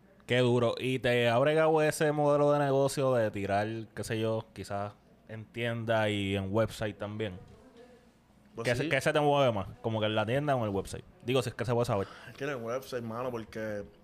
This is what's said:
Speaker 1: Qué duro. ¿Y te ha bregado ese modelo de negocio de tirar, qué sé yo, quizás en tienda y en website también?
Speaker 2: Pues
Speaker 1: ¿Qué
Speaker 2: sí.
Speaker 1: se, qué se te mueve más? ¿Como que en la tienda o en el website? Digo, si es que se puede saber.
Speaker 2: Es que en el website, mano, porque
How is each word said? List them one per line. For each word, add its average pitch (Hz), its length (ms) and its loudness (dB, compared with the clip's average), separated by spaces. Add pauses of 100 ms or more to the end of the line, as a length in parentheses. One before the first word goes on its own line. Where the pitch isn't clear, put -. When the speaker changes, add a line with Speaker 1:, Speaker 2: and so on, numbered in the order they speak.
(260)
Speaker 1:
Qué 120 120 2
duro. 120 400 4
¿Y 127 200 -2
te 120 320 2
ha 117 80 4
bregado 156 420 4
ese 151 320 2
modelo 147 400 4
de 147 60 4
negocio 135 560 2
de 110 160 2
tirar, 101 360 0 (280)
qué 104 100 -6
sé 113 160 -4
yo, 110 320 -2
quizás 101 400 -6 (360)
en 110 180 -14
tienda 113 640 0
y 101 260 0
en 98 160 -4
website 110 460 -2
también? 104 400 -8 (1160)
Speaker 2:
Pues 113 140 -6
Speaker 1:
¿Qué 123 80 2
Speaker 2:
sí. 135 60 -2
Speaker 1:
se, 147 80 -4
qué 135 100 0
se 156 120 0
te 147 80 2
mueve 143 320 4
más? 98 160 -4 (120)
¿Como 110 200 -2
que 107 60 0
en 107 100 0
la 107 100 0
tienda 139 300 0
o - 20 0
en 113 60 -2
el 104 60 -2
website? 95 340 -6 (200)
Digo, 127 180 0
si 123 80 -2
es - 40 -12
que 113 100 -6
se 120 80 -2
puede 120 140 2
saber. 101 220 -2 (200)
Speaker 2:
Es 117 80 -18
que 139 80 -10
en 147 60 -4
el 139 60 -6
website, 120 480 -6
mano, 120 260 -6
porque 110 540 -8 (180)